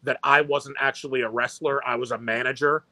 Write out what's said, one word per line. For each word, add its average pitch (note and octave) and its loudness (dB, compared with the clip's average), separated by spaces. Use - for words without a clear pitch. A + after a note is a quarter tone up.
that C3 -2
I C#3 6
wasn't C#3 0
actually C3 0
a A2+ 0
wrestler. C3 -2
I B2 -2
was A#2+ -4
a A#2 -4
manager, B2+ 0